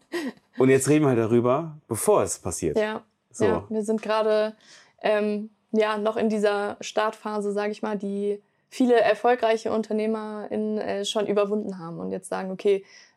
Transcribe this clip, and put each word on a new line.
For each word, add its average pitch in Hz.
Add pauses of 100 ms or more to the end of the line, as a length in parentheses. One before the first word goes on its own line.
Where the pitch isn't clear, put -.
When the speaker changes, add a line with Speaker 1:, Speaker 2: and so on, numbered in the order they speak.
Speaker 1:
<laughs> -
Speaker 2:
und 131
jetzt 135
reden 151
wir 139
halt 120
darüber, 123 (100)
bevor 131
es -
passiert. 82
Speaker 1:
Ja, 214 (280)
Speaker 2:
So. -
Speaker 1:
ja, 196
wir 220
sind 220
gerade, 214 (460)
ähm, 208 (220)
ja, 214
noch 214
in 226
dieser 208
Startphase, 214
sag 208
ich 208
mal, 214
die 202 (280)
viele 240
erfolgreiche 226
UnternehmerInnen, 214
äh, 202
schon 208
überwunden 208
haben 165
und 190
jetzt 190
sagen, 190
„Okay, 196 (320)